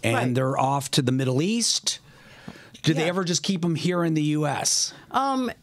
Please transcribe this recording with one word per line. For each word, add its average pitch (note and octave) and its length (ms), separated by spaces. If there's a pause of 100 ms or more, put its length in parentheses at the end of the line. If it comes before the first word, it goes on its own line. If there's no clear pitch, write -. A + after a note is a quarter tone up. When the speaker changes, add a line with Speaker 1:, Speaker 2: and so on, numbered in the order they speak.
Speaker 1:
And A2+ 140
Speaker 2:
Right. B2 180
Speaker 1:
they're C3 240
off C#3 320
to D3 120
the B2+ 100
Middle C3 280
East. A3 600 (840)
Do D#3 120
they D#3 80
Speaker 2:
Yeah. D#3+ 80
Speaker 1:
ever F#3 120
just E3+ 220
keep F3+ 200
'em E3 120
here F3 280
in D#3+ 100
the D3+ 100
U D3+ 220
S? - 460 (200)
Speaker 2:
Um, C4 380 (120)